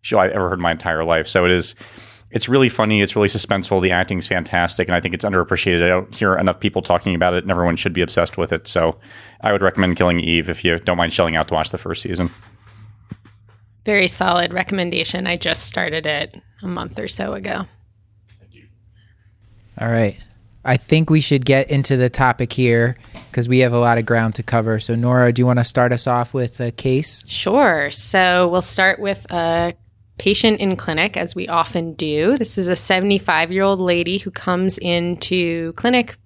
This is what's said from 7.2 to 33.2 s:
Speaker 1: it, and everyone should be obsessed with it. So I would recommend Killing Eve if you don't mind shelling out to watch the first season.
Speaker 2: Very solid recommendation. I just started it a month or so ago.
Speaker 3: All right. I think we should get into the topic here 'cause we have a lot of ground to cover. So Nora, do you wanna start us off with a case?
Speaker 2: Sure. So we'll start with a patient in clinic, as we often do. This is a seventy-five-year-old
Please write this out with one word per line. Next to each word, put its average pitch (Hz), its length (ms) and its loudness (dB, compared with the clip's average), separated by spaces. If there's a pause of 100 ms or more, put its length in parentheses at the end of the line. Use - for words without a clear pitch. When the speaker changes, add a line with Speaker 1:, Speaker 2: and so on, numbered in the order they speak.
Speaker 1:
it, 87 100 -2
and 95 60 -8
everyone 87 260 2
should 85 180 -4
be 87 80 0
obsessed 85 360 0
with 85 160 -2
it. - 140 -4
So 82 320 0 (420)
I 107 100 0
would 98 120 2
recommend 90 340 2
Killing 87 220 2
Eve 82 280 0
if 85 160 -8
you 85 140 2
don't 87 200 -2
mind 82 140 0
shelling 82 240 0
out 78 120 0
to 85 80 -4
watch 78 160 -2
the - 80 -8
first 87 240 -8
season. 90 260 -2 (1500)
Speaker 2:
Very 202 240 2
solid 175 460 0
recommendation. 185 760 -4
I 175 100 -2
just 165 260 -4
started 160 420 -4
it 151 300 -6 (260)
a 196 60 -10
month 180 320 -10
or 196 80 -10
so 196 260 -8
ago. 196 320 -8 (2250)
Speaker 3:
All 113 100 -4
right. 113 280 0 (500)
I 127 100 2
think 160 340 2
we 156 100 4
should 139 240 0
get 135 240 2
into 139 260 0
the 127 140 2
topic 127 420 0
here 120 460 2 (340)
'cause 120 160 -2
we 127 120 4
have 123 120 4
a 120 60 2
lot 117 220 4
of 113 80 -2
ground 113 280 2
to 117 80 -8
cover. 113 360 0
So 117 160 -2
Nora, 123 360 4
do 120 80 0
you 123 60 4
wanna 123 180 2
start 123 280 2
us 120 160 -2
off 120 260 -2
with 127 260 -4
a 120 120 -4
case? - 560 -4
Speaker 2:
Sure. 185 640 0
So 180 560 2
we'll 175 160 0
start 190 360 0
with 196 300 -6
a 170 460 -2 (420)
patient 208 440 2
in 190 160 0
clinic, 170 400 -2
as 175 180 -6
we 180 120 -8
often 165 460 -2
do. 160 440 0
This 233 200 -4
is 185 100 -4
a 180 80 0
seventy-five-year-old 190 1040 0